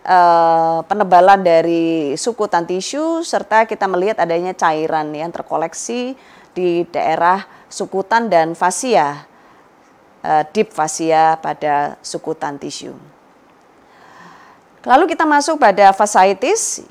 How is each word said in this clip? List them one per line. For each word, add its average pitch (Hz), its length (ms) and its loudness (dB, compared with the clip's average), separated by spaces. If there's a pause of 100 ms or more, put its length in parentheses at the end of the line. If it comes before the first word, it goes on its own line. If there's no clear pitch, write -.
eh, 165 800 2
penebalan 190 640 4
dari 165 720 0
sukutan 180 480 -4
tisu, 294 560 -6
serta 220 480 -2
kita 202 160 -4
melihat 190 320 -2
adanya 170 320 -2
cairan 156 640 -4
yang 160 160 -8
terkoleksi 233 880 -6 (320)
di 175 400 -2
daerah 165 560 -2 (240)
sukutan 196 560 -4
dan 165 320 0
fasia, 175 720 -2 (960)
eh, 156 240 2
deep 214 240 -2
fasia 160 640 0
pada 147 640 -4
sukutan 151 560 -10
tisu. 139 400 -14 (1800)
Lalu 311 320 2
kita 339 80 -2
masuk 294 320 2
pada 202 400 6
fasciitis, 202 960 0